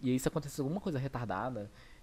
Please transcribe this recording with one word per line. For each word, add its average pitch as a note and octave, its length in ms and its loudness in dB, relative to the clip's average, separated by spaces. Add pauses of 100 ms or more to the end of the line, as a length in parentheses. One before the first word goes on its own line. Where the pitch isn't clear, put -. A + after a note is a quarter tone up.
E B2+ 100 4
aí, B2+ 80 6
se - 80 2
acontecesse D3 340 0
alguma D#3 200 0
coisa D#3 180 0
retardada, A#2 720 -2 (320)